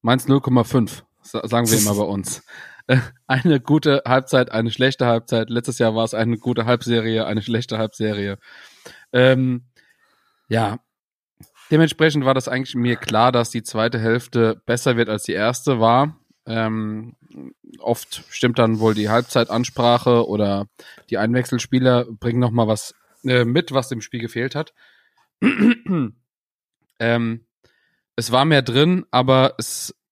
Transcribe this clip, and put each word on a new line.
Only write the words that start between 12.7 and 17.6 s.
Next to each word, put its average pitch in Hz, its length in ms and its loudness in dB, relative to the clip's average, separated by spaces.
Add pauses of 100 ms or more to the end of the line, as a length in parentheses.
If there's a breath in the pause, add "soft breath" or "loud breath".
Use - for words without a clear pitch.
mir 120 220 0
klar, 113 360 2
dass 120 200 0
die 113 100 -6
zweite 113 380 -2
Hälfte 113 640 0
besser 123 320 0
wird, 113 120 0
als 107 140 -4
die 98 100 -6
erste 117 460 -2
war. 127 380 2 (300)
Ähm, 110 680 -6 (640)